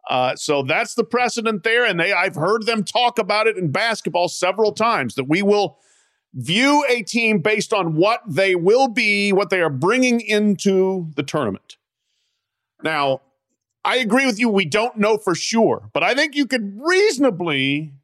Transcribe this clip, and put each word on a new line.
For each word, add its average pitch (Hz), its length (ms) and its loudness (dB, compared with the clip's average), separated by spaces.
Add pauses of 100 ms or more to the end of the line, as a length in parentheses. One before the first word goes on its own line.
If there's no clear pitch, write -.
Uh, 127 260 -2
so 143 280 -2
that's 170 320 -2
the 233 100 -2
precedent 226 580 -2
there. 233 220 0
And 185 160 0
they, 185 120 0
I've 190 220 -2
heard 202 320 -2
them 226 160 -2
talk 240 340 -2
about 208 300 0
it 220 100 0
in 175 140 -4
basketball 180 580 -2
several 196 440 0
times, 208 420 -2
that 131 100 -4
we 156 160 0
will 202 380 0 (560)
view 247 540 2
a 240 140 0
team 220 360 0
based 214 340 -2
on 175 220 0
what 208 320 2
they 185 300 0
will 226 320 4
be, 202 440 2
what 196 180 2
they 185 100 2
are 160 100 2
bringing 233 500 2
into 190 920 0
the 151 80 -4
tournament. 131 540 -6 (1040)
Now, 143 380 0 (640)
I 220 140 2
agree 254 280 2
with 220 140 0
you. 240 80 2
We 196 160 2
don't 208 320 -2
know 214 200 2
for 190 200 -2
sure, 208 560 0
but 143 100 -2
I 208 120 2
think 294 200 -2
you 294 120 0
could 208 340 -4
reasonably 180 1120 0 (120)